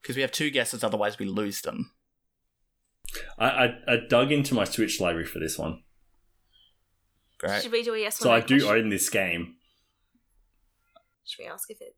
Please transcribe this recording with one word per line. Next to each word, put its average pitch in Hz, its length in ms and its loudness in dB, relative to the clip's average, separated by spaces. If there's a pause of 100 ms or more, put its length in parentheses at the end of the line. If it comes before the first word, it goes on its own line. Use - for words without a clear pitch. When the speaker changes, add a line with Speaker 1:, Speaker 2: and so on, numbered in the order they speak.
Speaker 1:
'Cause 123 120 -6
we 135 60 -2
have 131 100 0
two 151 180 -2
guesses, 127 340 -2
otherwise 104 360 0
we 104 60 -4
lose 101 360 -4
them. - 300 -8 (1500)
Speaker 2:
I, 113 100 2
I, 123 400 2
I 120 100 4 (120)
dug 131 220 4
into 139 240 0
my 104 80 4
Switch - 360 0
library 85 280 0
for - 120 -10
this 78 180 -4
one. 80 260 -6 (1500)
Speaker 1:
Great. 196 260 -2
Speaker 3:
Should 233 80 -6
we 233 120 0
do 226 100 -2
a 220 60 -2
yes 214 200 -4
or - 40 -6
Speaker 2:
So 247 60 6
Speaker 3:
no - 60 8
Speaker 2:
I 226 60 6
do 269 180 6
Speaker 3:
question? 104 160 4
Speaker 2:
own 113 140 2
this 98 200 0
game. 87 460 -2 (1700)
Speaker 3:
Should - 180 -14
we - 60 -14
ask - 200 -12
if 214 120 -18
it - 160 -20